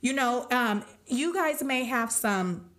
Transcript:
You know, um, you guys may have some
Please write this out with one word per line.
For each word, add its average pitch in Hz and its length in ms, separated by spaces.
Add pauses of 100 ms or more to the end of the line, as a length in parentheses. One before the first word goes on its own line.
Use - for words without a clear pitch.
You 254 120
know, 247 400
um, 220 320 (240)
you 294 260
guys 311 300
may 254 200
have 233 280
some 185 680